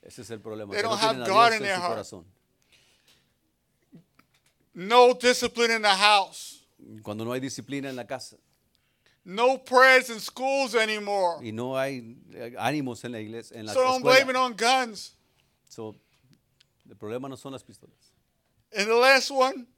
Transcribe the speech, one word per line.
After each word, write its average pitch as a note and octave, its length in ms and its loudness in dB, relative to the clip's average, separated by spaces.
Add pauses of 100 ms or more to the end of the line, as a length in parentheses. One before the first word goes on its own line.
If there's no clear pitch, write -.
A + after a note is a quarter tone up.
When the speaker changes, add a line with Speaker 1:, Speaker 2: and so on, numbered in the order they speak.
Speaker 1:
Ese - 200 -20
es G2+ 80 -18
el A2+ 80 -12
problema, G#2+ 340 -12
Speaker 2:
They G#3 80 -4
Speaker 1:
que - 20 -2
no A3+ 80 -2
Speaker 2:
don't G#3 100 -2
have A3 160 0
Speaker 1:
tienen - 60 -8
a - 60 -4
Speaker 2:
God A3 220 6
Speaker 1:
Dios A3 100 -2
Speaker 2:
in - 20 -8
Speaker 1:
en - 60 -
Speaker 2:
their F#3+ 80 -2
Speaker 1:
su F3 60 -6
Speaker 2:
heart. F3 120 -4
Speaker 1:
corazón. G2 300 -14 (2500)
Speaker 2:
No A#3+ 400 6
discipline A#3+ 580 0
in A3 100 -2
the G#3+ 120 4
house. G3 680 2 (400)
Speaker 1:
Cuando G#2+ 220 -8
no A#2 80 -6
hay C3 80 -6
disciplina C3+ 480 -10
en C3 80 -12
la A#2+ 100 -12
casa. - 300 -14 (880)
Speaker 2:
No A#3+ 340 0
prayers B3+ 500 4
in A3+ 120 -10
schools C4 540 -4
anymore. G3+ 680 -2
Speaker 1:
Y A#2 100 -10
no B2 240 -6
hay, C3 400 -8 (160)
eh, A#2+ 260 -14
ánimos B2+ 460 -4
en B2 80 -10
la A#2 80 -10
iglesia, A2 380 -14
en A2 80 -12
la G#2+ 80 -8
Speaker 2:
So B3+ 80 2
don't B3+ 200 0
Speaker 1:
escuela. C4 220 6
Speaker 2:
blame C4 60 -6
it B3+ 60 -4
on B3+ 180 -2
guns. A#3 580 -2 (560)
Speaker 1:
So, G#2+ 260 -16 (960)
el G#2+ 80 -20
problema A#2 320 -12
no C3 80 -14
son C3+ 160 -16
las B2+ 100 -16
pistolas. - 520 -20 (600)
Speaker 2:
And G#3 140 -2
the A3+ 60 2
last B3+ 360 6
one C4 360 -2 (120)